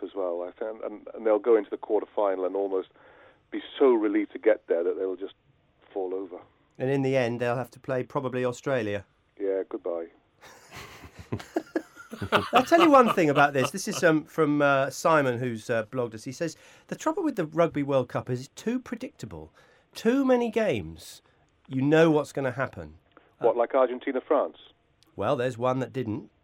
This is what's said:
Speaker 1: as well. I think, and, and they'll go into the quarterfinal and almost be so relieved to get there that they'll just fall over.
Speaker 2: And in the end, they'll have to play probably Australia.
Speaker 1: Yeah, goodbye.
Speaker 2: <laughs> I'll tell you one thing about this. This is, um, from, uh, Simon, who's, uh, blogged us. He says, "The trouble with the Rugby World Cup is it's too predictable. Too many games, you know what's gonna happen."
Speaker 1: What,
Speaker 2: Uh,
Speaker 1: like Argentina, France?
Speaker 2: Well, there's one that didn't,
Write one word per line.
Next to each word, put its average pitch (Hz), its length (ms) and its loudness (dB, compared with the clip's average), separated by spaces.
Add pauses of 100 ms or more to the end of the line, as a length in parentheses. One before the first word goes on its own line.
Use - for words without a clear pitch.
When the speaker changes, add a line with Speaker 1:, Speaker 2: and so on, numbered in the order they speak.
Speaker 1:
as 92 120 -10
well. 87 320 -6
I 90 120 -12
think, 110 260 -10
and, 104 300 -12
and 110 100 -14
they'll 107 140 4
go 113 180 4
into 101 140 0
the 107 80 -6
quarterfinal 98 680 -2
and 92 120 -4
almost 95 320 -2 (600)
be 156 120 -8 (160)
so 135 140 6
relieved 107 400 0
to 95 60 -12
get 90 280 2
there 85 180 0
that 87 140 -2
they'll 95 180 -4
just 95 180 -14 (580)
fall 92 220 -6
over. 92 220 -12 (420)
Speaker 2:
And 131 120 -2
in 139 120 0
the 135 140 0
end, 120 240 -2
they'll 120 160 -2
have 123 160 -8
to 127 80 -20
play 131 220 -4
probably 127 420 -6
Australia. 117 600 -4 (360)
Speaker 1:
Yeah, 95 280 -2
goodbye. 85 380 -8 (1300)
Speaker 2:
<laughs> 104 60 -6 (1120)
I'll 254 120 4
tell 330 180 4
you 330 80 8
one 262 240 8
thing 160 160 2
about 143 220 4
this. 131 180 2
This - 180 -8
is, 190 160 -4
um, 156 200 6
from, 147 380 0
uh, 139 280 2
Simon, 139 480 2
who's, 120 320 -6
uh, 113 140 0
blogged 120 300 -6
us. 107 100 -14
He 135 80 -10
says, 165 240 -6 (320)
"The 175 80 -8
trouble 320 260 -4
with 302 140 -2
the 165 100 -2
Rugby 156 360 0
World 135 260 0
Cup 117 200 -6
is 127 120 -4
it's 131 160 -16
too 240 240 -4
predictable. 110 720 -14 (420)
Too 262 300 0
many 240 260 2
games, 113 720 -4 (460)
you 131 120 -4
know 156 300 6
what's 147 220 0
gonna 139 180 -4
happen." 101 440 -8 (440)
Speaker 1:
What, 113 160 4
Speaker 2:
Uh, 120 40 -2
Speaker 1:
like 117 160 0
Argentina, 127 460 0
France? 113 380 0 (580)
Speaker 2:
Well, 110 200 0
there's 123 220 -4
one 127 220 0
that 113 120 -6
didn't, 117 380 -6 (140)